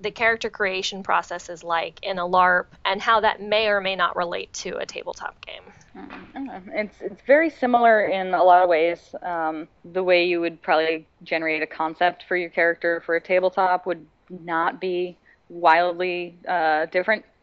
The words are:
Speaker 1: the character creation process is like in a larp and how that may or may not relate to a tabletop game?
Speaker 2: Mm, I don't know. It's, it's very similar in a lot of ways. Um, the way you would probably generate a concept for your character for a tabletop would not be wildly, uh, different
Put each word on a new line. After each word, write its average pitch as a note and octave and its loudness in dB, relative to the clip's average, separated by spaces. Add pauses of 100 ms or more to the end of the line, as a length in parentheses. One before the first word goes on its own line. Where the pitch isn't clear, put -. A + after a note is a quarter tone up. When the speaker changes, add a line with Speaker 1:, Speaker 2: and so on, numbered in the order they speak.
Speaker 1:
the G3+ -6
character A3+ -2
creation F#3+ -6
process F3 -4
is D#3+ -16
like E3 -4
in F#3+ -6
a F3 -4
larp F3+ 4 (180)
and G3 -2
how A3+ 2
that G#3 0
may G#3 0
or G3+ 2
may F#3+ -4
not F3 -2
relate F3+ -6
to - -8
a - -6
tabletop - -14
game? G2 -18 (340)
Speaker 2:
Mm, - -16
I - -18
don't C#4 -10
know. F#3+ -14 (120)
It's, G#3 -6
it's - -12
very D4+ 4
similar A#3 4
in F#3 -2
a E3+ 2
lot F3+ 10
of F3+ 4
ways. E3+ 0
Um, D#3+ -6 (180)
the F3+ -6
way F3+ 4
you F3 0
would E3 -4
probably D#3+ 0 (160)
generate D#3+ -4
a D#3 -4
concept E3 -4
for F#3 -2
your E3+ -4
character E3+ 0
for E3 0
a E3 0
tabletop F#3 0
would E3+ -6 (240)
not E3+ -4
be F3+ -6 (320)
wildly, F3 2 (100)
uh, D#3+ 0
different G#3 -2 (180)